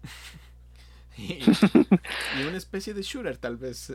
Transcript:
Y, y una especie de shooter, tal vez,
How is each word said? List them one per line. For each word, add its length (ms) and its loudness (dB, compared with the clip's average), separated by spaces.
Y, 160 -8
y 1120 4
una 80 -6
especie 380 -8
de 80 -8
shooter, 360 -6
tal 200 -8
vez, 380 -10